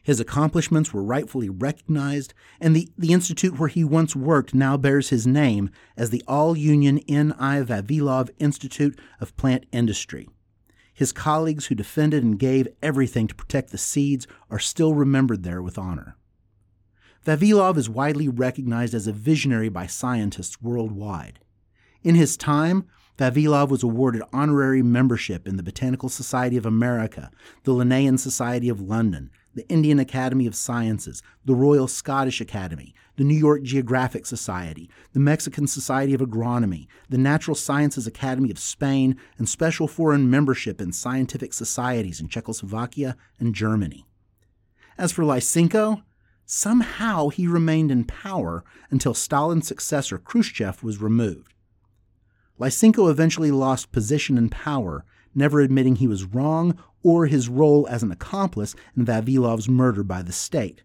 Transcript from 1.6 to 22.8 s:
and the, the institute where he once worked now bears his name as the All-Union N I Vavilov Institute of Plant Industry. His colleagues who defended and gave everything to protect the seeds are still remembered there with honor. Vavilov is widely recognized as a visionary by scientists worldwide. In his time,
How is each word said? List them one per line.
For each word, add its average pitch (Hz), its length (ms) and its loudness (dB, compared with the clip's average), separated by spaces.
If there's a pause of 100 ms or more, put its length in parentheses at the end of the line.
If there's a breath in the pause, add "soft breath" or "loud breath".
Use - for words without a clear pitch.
and 160 160 4
the, 170 220 0
the 170 160 2
institute 180 440 0
where 160 120 0
he 170 140 0
once 156 320 2
worked 139 380 0
now 135 220 4
bears 139 340 2
his 120 180 2
name 123 420 2 (260 soft breath)
as 117 140 -2
the - 180 -4
All-Union 147 800 4
N 147 300 2
I 139 240 -2
Vavilov 131 760 -2
Institute 143 640 -2 (220 loud breath)
of - 160 -12
Plant 127 340 0
Industry. 110 560 -4 (680 soft breath)
His - 180 -2
colleagues 156 560 -2
who 127 80 -2
defended 151 480 0
and 107 140 2
gave 131 300 2 (140)
everything 131 460 0
to - 80 -8
protect - 360 -6
the 101 60 -10
seeds 143 500 -2 (220 loud breath)
are 107 100 -6
still 156 340 0
remembered 135 500 2
there 87 180 -6
with 90 160 -8
honor. 92 400 -10 (1080 soft breath)
Vavilov 185 520 4
is 117 120 -2
widely 143 380 -2
recognized 120 680 -2
as 110 140 -4
a 107 60 -4
visionary 120 560 0
by 87 180 -8
scientists 107 720 -6
worldwide. 104 800 -6 (640)
In 170 120 4
his 160 200 4
time, 160 500 0 (320 soft breath)